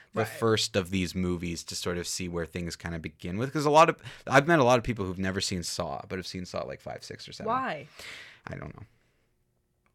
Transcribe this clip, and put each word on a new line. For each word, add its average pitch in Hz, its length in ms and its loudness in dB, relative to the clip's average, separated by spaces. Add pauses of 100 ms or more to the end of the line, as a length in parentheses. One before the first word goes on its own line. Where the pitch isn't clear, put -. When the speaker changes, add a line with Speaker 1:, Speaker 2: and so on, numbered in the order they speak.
(140)
Speaker 1:
the 110 80 -4
Speaker 2:
Right. 107 60 0
Speaker 1:
first 110 480 2
of 92 160 0
these 92 240 0
movies 90 480 -2
to - 120 -10
sort 90 220 -2
of 87 100 -4
see 92 200 -4
where 85 180 -2
things 85 300 -6
kinda 85 240 -6
begin 87 380 -8
with. 135 140 -2
'Cause 147 140 -2
a 147 60 4
lot 160 180 10
of, 156 80 0 (300)
I've 139 180 8
met 165 140 6
a 131 40 8
lot 123 140 6
of 110 60 0
people 110 220 -2
who've 92 120 -4
never 95 240 0
seen 87 220 -2
Saw, 80 440 -4
but 92 120 -6
have 87 80 -8
seen 90 180 -8
Saw, 87 200 -6
like, 67 160 -10
five, - 220 -12
six, - 240 -14
or - 40 -16
seven. - 200 -8
Speaker 2:
Why? 196 360 -4 (580)
Speaker 1:
I - 100 -10
don't - 200 -12
know. - 80 -18 (1120)